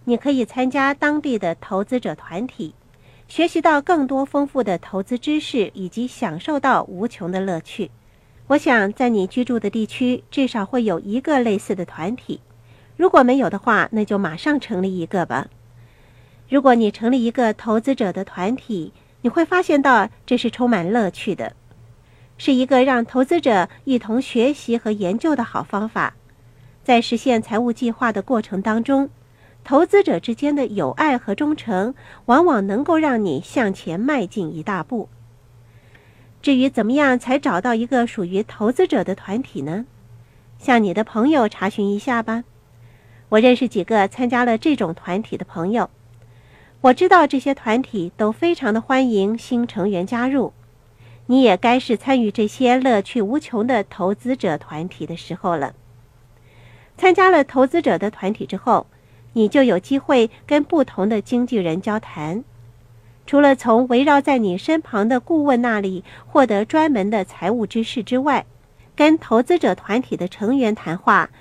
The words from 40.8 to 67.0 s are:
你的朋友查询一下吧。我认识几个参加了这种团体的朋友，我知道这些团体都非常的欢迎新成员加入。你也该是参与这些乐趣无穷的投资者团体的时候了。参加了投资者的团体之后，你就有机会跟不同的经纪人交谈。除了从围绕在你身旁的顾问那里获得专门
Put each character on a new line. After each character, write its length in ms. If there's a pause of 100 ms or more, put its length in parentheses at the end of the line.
你 120
的 100
朋 260
友 200
查 180
询 220
一 80
下 240
吧。 220 (880)
我 100
认 160
识 120
几 160
个 240
参 220
加 160
了 140
这 160
种 180
团 300
体 120
的 80
朋 280
友， 180 (920)
我 120
知 160
道 160
这 140
些 160
团 260
体 340
都 160
非 220
常 180
的 80
欢 300
迎 260
新 300
成 240
员 160
加 220
入。 260 (760)
你 120
也 160
该 200
是 200
参 240
与 100
这 160
些 300
乐 240
趣 200
无 160
穷 300
的 160
投 320
资 220
者 200
团 300
体 180
的 120
时 180
候 220
了。 180 (1200)
参 160
加 160
了 140
投 240
资 140
者 160
的 120
团 240
体 120
之 100
后， 320 (460)
你 160
就 120
有 160
机 220
会 300 (160)
跟 180
不 220
同 240
的 120
经 240
纪 120
人 240
交 180
谈。 460 (800)
除 160
了 160
从 320
围 160
绕 160
在 160
你 200
身 240
旁 280
的 100
顾 240
问 180
那 200
里 240 (200)
获 200
得 180
专 260
门 200